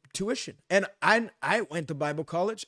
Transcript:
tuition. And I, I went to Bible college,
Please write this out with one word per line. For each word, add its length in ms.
tuition. 440
And 180
I, 300
I 200
went 280
to 60
Bible 300
college, 440